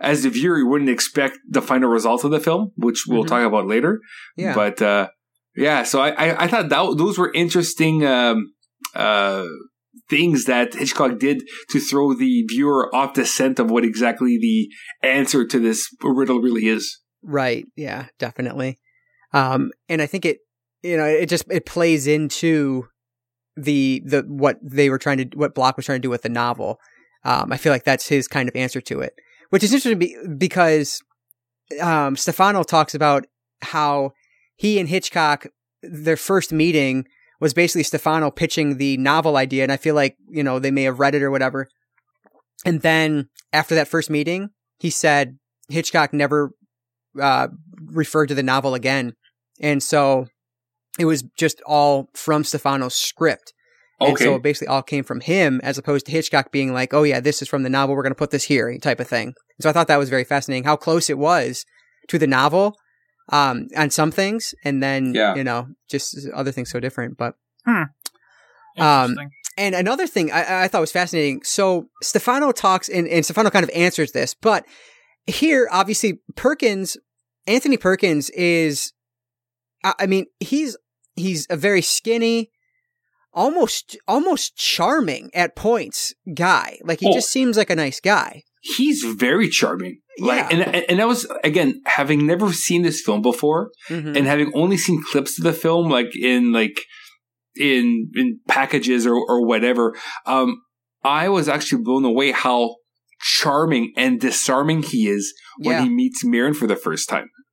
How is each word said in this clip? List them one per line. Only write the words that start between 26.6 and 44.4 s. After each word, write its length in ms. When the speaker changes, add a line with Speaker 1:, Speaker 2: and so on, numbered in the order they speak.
Speaker 2:
Um, 280
I 60
feel 160
like 100
that's 240
his 200
kind 200
of 80
answer 260
to 200
it, 120
which 140
is 100
interesting 260
be-, 160
because, 640
um, 340
Stefano 480
talks 320
about 300
how 500
he 240
and 100
Hitchcock, 580
their 340
first 340
meeting 540
was 140
basically 300
Stefano 480
pitching 460
the 200
novel 400
idea. 260
And 80
I 60
feel 180
like, 220
you 140
know, 160
they 120
may 120
have 160
read 160
it 80
or 80
whatever. 360
And 160
then 480
after 220
that 120
first 220
meeting, 400